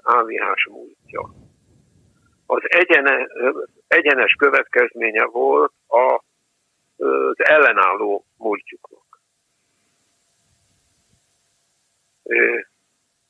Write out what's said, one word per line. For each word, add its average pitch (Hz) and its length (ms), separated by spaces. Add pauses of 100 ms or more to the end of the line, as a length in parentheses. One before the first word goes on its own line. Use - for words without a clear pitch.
A 120 200
V 113 40
H-s 101 420
múltja. - 640 (1120)
Az 123 180
egyene-, 139 720
ö, 135 300 (240)
egyenes 147 460
következménye 120 920
volt 135 480 (140)
a, 127 360 (720)
ö, 67 320
az - 160
ellenálló 104 800 (120)
múltjuknak. - 840 (3000)
Ö, 117 360 (720)